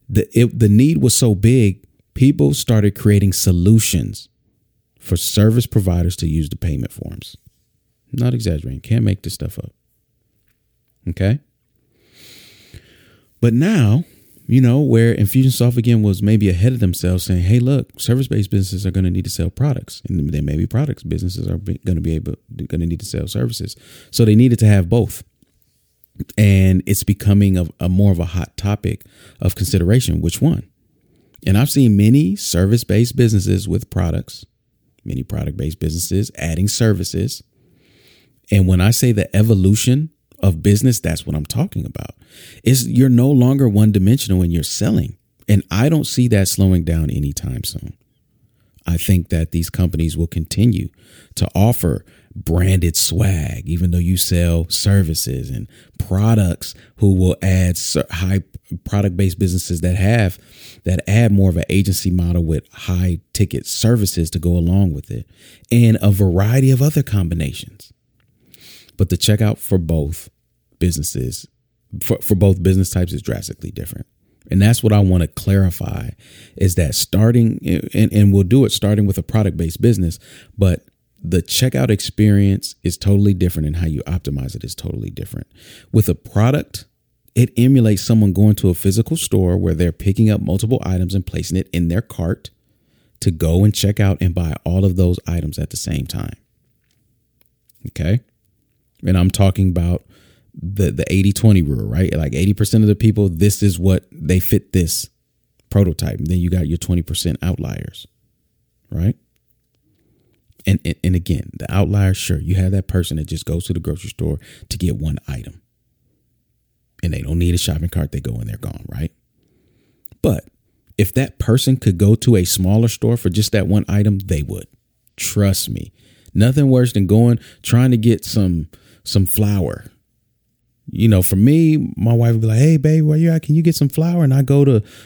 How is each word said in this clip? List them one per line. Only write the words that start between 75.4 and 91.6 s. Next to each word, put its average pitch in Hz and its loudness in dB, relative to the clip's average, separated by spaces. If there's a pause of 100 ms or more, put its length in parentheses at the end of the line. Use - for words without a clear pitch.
is 90 0
that 85 0
starting, 113 2 (340)
and, - 2
and 101 4
we'll 98 4
do 92 4
it - -2
starting 104 0
with 95 -2
a 82 -6
product-based 85 -4
business, 90 0 (380)
but 95 0 (360)
the 85 0
checkout 127 -2
experience 101 0
is 90 -4
totally 101 2
different, 87 -2
and 76 -4
how 87 -2
you 73 -4
optimize 71 -6
it - -12
is - -12
totally - -10
different. - -14 (440)
With 110 2
a 85 -2
product, - -2 (500)
it 123 2
emulates 117 4
someone 107 2
going 104 4
to - 0
a 90 2
physical 98 -2
store 92 0
where 90 -2
they're 85 0
picking 98 0
up 104 0
multiple 107 -2
items 90 -2
and 95 -2
placing 82 -6
it - -4